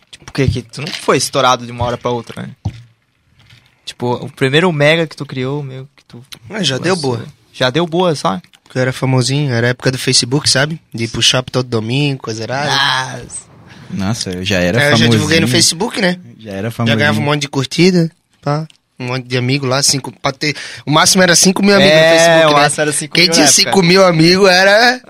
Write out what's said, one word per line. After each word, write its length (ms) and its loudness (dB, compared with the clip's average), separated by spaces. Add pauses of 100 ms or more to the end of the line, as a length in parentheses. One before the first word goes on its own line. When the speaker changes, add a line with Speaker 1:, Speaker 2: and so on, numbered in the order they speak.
(120)
Speaker 1:
Tipo, 140 -20
porque 200 -2
que 160 -2
tu 180 -16
não 60 -8
foi 300 -4
estourado 500 0
de 60 -14
uma 120 -6
hora 140 -4
pra 100 -6
outra, 340 -8
né? 80 -12 (1300)
Tipo, 300 -6
o 160 -10
primeiro 420 0
mega 360 2
que 80 -20
tu 80 -12
criou, 380 -8
meu, 340 -16
que 80 -20
tu 180 -20 (280)
Speaker 2:
Ah, 120 -8
já 160 -2
deu 160 -2
Speaker 1:
lançou. 220 -4
Speaker 2:
boa. 100 -10 (260)
Speaker 1:
Já 180 -2
deu 160 -2
boa, 280 0
sabe? 280 -4 (200)
Speaker 2:
Porque 160 -8
eu 40 0
era 100 0
famosinho, 600 -2
era 160 0
a 20 2
época 220 -2
do 60 -8
Facebook, 500 -2
sabe? 320 -2 (140)
De 100 -6
ir 40 -6
pro 140 -6
shopping 300 0
todo 160 -4
domingo, 540 -4
coisa 220 -10
errada. 260 -6 (540)
Speaker 1:
Nossa. 220 -18 (440)
Speaker 3:
Nossa, 400 -6
eu 140 -8
já 160 0
era 180 0
Speaker 2:
É, 0 -
eu 40 2
já 80 2
Speaker 3:
famosinho. 200 2
Speaker 2:
divulguei 300 2
no 80 0
Facebook, 520 -2
né? 180 0 (200)
Speaker 3:
Já 140 -16
era 160 -6
Speaker 2:
Já 20 -4
Speaker 3:
famosinho. 280 -2
Speaker 2:
ganhava 220 0
um 40 -2
monte 180 -2
de 60 -10
curtida, 600 0 (320)
pá. 260 -4 (320)
Um 100 -8
monte 180 -6
de 100 -4
amigo 300 -2
lá, 160 0
cinco, 280 -2 (120)
pra 100 -2
ter... 240 -4 (300)
o 40 -6
máximo 320 4
era 140 4
cinco 260 2
mil 120 6
amigos 180 6
Speaker 1:
É, 100 6
Speaker 2:
no 160 6
Facebook, 280 6
Speaker 1:
o 100 4
Speaker 2:
né? 60 4
Speaker 1:
máximo 200 0
era 100 0
cinco 240 -8
mil 100 4
Speaker 2:
Quem 40 -2
tinha 140 4
Speaker 1:
na 60 4
época. 140 2
Speaker 2:
cinco 180 4
mil 240 6
amigos 440 4
era 600 4